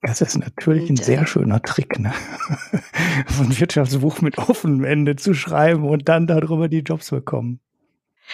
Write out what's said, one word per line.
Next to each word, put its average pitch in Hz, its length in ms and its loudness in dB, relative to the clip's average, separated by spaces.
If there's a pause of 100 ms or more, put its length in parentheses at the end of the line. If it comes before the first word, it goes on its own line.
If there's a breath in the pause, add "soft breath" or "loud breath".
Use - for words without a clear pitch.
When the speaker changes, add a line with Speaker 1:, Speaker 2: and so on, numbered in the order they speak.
Speaker 1:
Das 113 200 -2
ist - 160 -2
natürlich 160 520 0
Speaker 2:
Und, 135 100 4
Speaker 1:
ein 110 40 -8
sehr 135 180 2
Speaker 2:
äh, 156 60 2
Speaker 1:
schöner 104 340 2
Trick, - 380 -4
ne? 107 180 -2
<laughs> - 1120 -4
So 135 140 2
ein 123 160 0
Wirtschaftsbuch 139 640 0
mit 151 160 0
offenem 156 460 0
Ende 147 320 2
zu 190 180 0
schreiben 151 540 2
und 147 220 0
dann 165 180 4
darüber 160 400 2
die 160 120 0
Jobs 156 320 -6
bekommen. 127 480 -4 (760 loud breath)